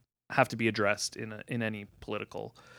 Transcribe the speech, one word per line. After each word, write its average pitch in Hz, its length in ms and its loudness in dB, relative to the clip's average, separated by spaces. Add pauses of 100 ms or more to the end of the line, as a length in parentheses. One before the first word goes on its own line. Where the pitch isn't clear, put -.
(300)
have 135 180 6
to 120 80 -6
be 113 120 4
addressed 104 480 0
in 110 160 -8
a, 107 160 -12
in 117 140 0
any 107 240 -4 (140)
political, - 560 -6 (220)